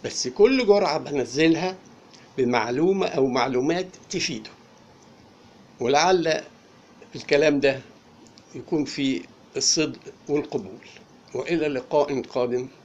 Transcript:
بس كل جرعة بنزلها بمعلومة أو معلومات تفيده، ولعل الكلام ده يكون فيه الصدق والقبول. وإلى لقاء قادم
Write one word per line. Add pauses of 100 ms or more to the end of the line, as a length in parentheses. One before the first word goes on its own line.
بس
كل
جرعة
بنزلها (600)
بمعلومة
أو
معلومات (240)
تفيده، (1300)
ولعل (720)
الكلام
ده (760)
يكون
فيه (340)
الصدق (300)
والقبول. (560)
وإلى
لقاء
قادم (160)